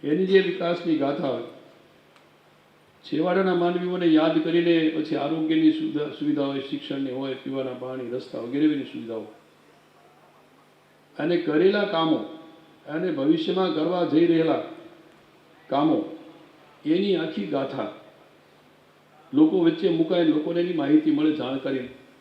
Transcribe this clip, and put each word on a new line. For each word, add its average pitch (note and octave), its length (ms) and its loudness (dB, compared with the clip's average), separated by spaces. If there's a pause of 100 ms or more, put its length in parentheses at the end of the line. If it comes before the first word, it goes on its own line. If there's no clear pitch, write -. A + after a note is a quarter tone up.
એની F3 300 0
જે F#3+ 100 8
વિકાસની E3+ 560 -2
ગાથા, C3+ 400 -2 (1700)
છેવાડાના F3+ 580 0
માનવીઓને F3 460 0
યાદ D#3+ 340 4
કરીને E3+ 320 2 (160)
પછી D3+ 260 -4
આરોગ્યની D#3 560 2
સુવિધા, D3 400 -4
સુવિધા C#3+ 380 -2
હોય, C3+ 120 -4
શિક્ષણની C3+ 540 -6
હોય, C3+ 200 -4
પીવાના C3 440 -6
પાણી, B2+ 320 -8
રસ્તા B2 320 -8
વગેરેની C#3 480 0
સુવિધાઓ A2+ 340 -10 (1900)
અને E3 220 0
કરેલા F#3+ 480 2
કામો D#3+ 320 0 (680)
અને D#3+ 260 -4
ભવિષ્યમાં D#3+ 640 0
કરવા E3+ 320 0
જઈ D#3 200 4
રહેલા D#3+ 360 2 (1040)
કામો, D3 300 2 (840)
એની F3+ 320 2
આખી D#3+ 300 -4
ગાથા C3+ 440 -4 (1400)
લોકો D#3 320 6
વચ્ચે E3 260 2
મુકાય, E3 340 2
લોકોને D#3 360 0
એની F3 200 -2
માહિતી D3+ 360 4
મળે, D3+ 200 2
જાણકારી C3 520 -6 (320)